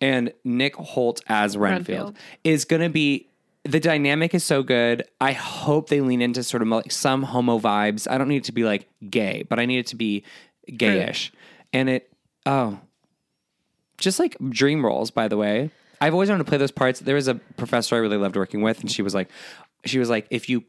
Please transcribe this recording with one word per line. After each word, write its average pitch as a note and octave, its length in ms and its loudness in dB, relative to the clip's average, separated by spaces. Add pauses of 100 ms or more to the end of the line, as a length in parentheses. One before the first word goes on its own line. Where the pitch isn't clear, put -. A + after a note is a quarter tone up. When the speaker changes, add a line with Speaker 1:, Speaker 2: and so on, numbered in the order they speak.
Speaker 1:
and B2+ 320 0 (120)
Nick B2+ 320 0
Hoult A#2+ 520 -2
as G#2 280 2
Renfield G2+ 420 0 (160)
Speaker 2:
Renfield. - 20 -20 (260)
Speaker 1:
is D#3 220 2
gonna E3 260 0
be, D3 380 0 (360)
the D3+ 160 2
dynamic D#3 540 2
is F3 100 0
so C#3 180 2
good. A#2+ 420 2 (160)
I C3+ 120 2
hope - 560 -2
they C#3+ 120 2
lean B2+ 220 2
into A#2+ 200 0
sort A#2+ 200 -2
of, A2+ 60 2
like, A2+ 220 0
some C3+ 320 0
homo B2 360 2
vibes. G#2 520 0
I C3 80 0
don't C3+ 100 0
need C#3+ 100 2
it C3 60 -6
to - 80 -8
be, A#2 120 0
like, G#2 240 0 (200)
gay, G#2+ 400 -2
but A#2 100 -2
I A#2 80 0
need B2+ 120 0
it A#2+ 100 -4
to - 80 -10
be G#2+ 280 -2 (460)
gayish. G#2+ 600 0 (420)
And C3 160 2
it, B2+ 220 -2 (360)
oh, B2+ 320 0 (1200)
just, F#3+ 200 -2
like, E4 180 0 (140)
dream C#3 340 2
roles, A2 260 0
by A2 180 0
the G#2 80 -2
way. G#2+ 340 0 (300)
I've D3+ 120 4
always F#3+ 160 2
wanted F#3+ 160 0
to - 40 -12
play D3 100 2
those C3+ 140 0
parts. B2+ 280 0
There C3+ 140 0
was C#3 140 0
a B2 80 0 (200)
professor A#2+ 380 -2
I A#2 60 4
really G#2 180 2
loved G2 180 0
working G2+ 240 -2
with, A2 200 0
and G#2 100 -6
she - 100 -2
was G2 140 -2
like, F#2+ 160 -2 (560)
she B2+ 120 -2
was B2 120 2
like, A2 200 -2
"If B2 180 -4
you," B2 200 0